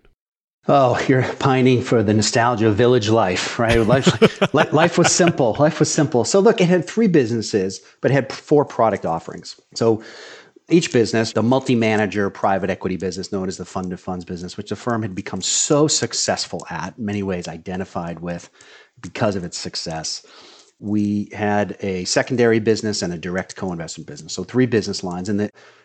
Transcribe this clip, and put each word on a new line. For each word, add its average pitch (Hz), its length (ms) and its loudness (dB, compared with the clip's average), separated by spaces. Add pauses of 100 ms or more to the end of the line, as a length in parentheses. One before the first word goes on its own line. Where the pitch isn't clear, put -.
(680)
Oh, 135 400 4
you're 131 280 2
pining 127 480 2
for 117 180 2
the 104 120 2
nostalgia 113 540 2
of 104 80 4
village 120 340 4
life, 104 500 0
right? 117 180 2
Life, 127 720 2
<laughs> - 20 0
li-, 156 180 2
life 165 260 2
was 170 140 4
simple. 151 480 2
Life 151 200 2
was 151 120 2
simple. 131 320 2
So 196 160 2
look, 220 200 4
it 185 60 4
had 175 220 2
three 226 200 2
businesses, 113 760 0 (200)
but 139 80 0
it 131 60 4
had 131 160 0
four 147 340 2
product 104 400 0
offerings. 85 540 -8 (140)
So 113 300 2 (640)
each 165 240 2
business, 113 400 2
the 110 80 0
multi-manager 110 880 2
private 98 400 -2
equity 92 260 -4
business 90 360 -8
known 95 160 -4
as 92 100 -8
the 90 80 -12
fund 92 260 -8
of 87 80 -10
funds 90 240 -8
business, 87 320 -12
which - 140 -12
the 104 60 -6
firm 117 260 -4
had 95 140 -8
become 95 260 -8
so - 460 2
successful - 800 -4
at, 85 260 -8
in 117 100 -8
many 101 180 -4
ways 90 240 -4
identified 85 720 -10
with 87 300 -10 (520)
because 98 340 -2
of 90 80 -6
its - 140 -10
success. - 680 -10 (540)
We 104 540 -2
had 104 480 -2
a 92 240 -4
secondary 117 540 2
business 107 420 0
and 90 100 -4
a 87 60 -6
direct 90 380 -6
co-investment 82 520 -8
business. 76 260 -16
So 92 100 -6
three 127 220 0
business 101 380 -2
lines. 90 240 -8
And 101 120 0
the 104 120 -4 (340)